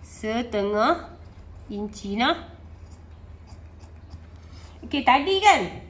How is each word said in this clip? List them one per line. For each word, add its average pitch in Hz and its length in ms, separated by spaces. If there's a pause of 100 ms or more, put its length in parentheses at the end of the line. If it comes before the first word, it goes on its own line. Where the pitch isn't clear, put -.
Setengah 220 1120 (560)
inci, 202 480
nah. 294 320 (2250)
Okey, 277 240
tadi 277 320
kan? 381 240 (280)